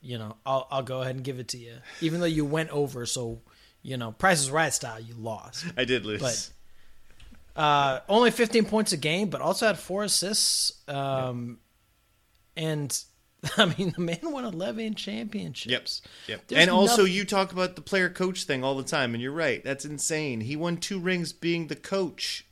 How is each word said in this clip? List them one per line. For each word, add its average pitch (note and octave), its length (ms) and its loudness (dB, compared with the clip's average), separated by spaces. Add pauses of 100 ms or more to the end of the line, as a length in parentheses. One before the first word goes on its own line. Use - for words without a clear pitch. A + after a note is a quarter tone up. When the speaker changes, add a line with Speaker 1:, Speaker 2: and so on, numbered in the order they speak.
Speaker 1:
you A#2+ 160 -8
know, G#2+ 260 -10
I'll, C3 260 0
I'll C3+ 120 -2
go C3 200 -6
ahead C3 120 -4
and C3 100 -8
give B2+ 140 -6
it B2+ 100 -10
to B2+ 100 -8
you. A#2 180 -18 (240)
Even E3 200 0
though E3+ 60 2
you D#3 180 2
went D#3 260 -2
over, C3+ 360 -2
so, A#2 340 -4 (420)
you A2+ 140 -6
know, A2+ 160 -6
Price F3+ 280 4
is C3+ 100 0
Right D3+ 240 2
style, A2+ 260 -6
you A2+ 140 -14
lost. A2+ 500 -8 (140)
Speaker 2:
I B2+ 60 2
did A#2+ 200 2
lose. G#2+ 480 -2 (1040)
Speaker 1:
But, D#3+ 40 -2
uh, C#3+ 480 4
only A3+ 240 8
fifteen A#3 340 4
points G#3+ 260 2
a F3 60 0
game, E3 320 0
but C#3 100 -4
also F#3 280 2
had F#3+ 100 2
four G3 240 -4
assists. - 680 0 (160)
Um, B2+ 680 -4 (1000)
Speaker 2:
Yeah. D#3+ 80 -2
Speaker 1:
and D3+ 400 -2 (380)
<laughs> - 140 -6
I A3 100 6
mean, E3+ 300 0
the F3+ 60 -2
man E3 200 -2
won C#4+ 220 -4
eleven A3 500 -4
championships. G3 1080 -6 (260)
Speaker 2:
Yep, G#2+ 100 -6
yep. - 100 -20
Speaker 1:
There's C3+ 120 6
Speaker 2:
And F3 100 8
also, G3+ 320 8
Speaker 1:
nothing F#3 120 6
Speaker 2:
you G3 100 0
talk F#3+ 280 2
about F3+ 240 0
the D3+ 60 -12
player-coach F#3 600 0
thing C3 180 -2
all C3+ 140 0
the C3+ 80 -2
time, C3 300 0
and A#2 80 -4
you're C3 100 -4
right. D3+ 320 0
That's C3+ 200 -4
insane. D3 580 -2
He C3 140 -4
won E3+ 200 -2
two F#3+ 220 -6
rings F3 340 -2
being E3 360 -2
the D3 80 -6
coach - 760 -4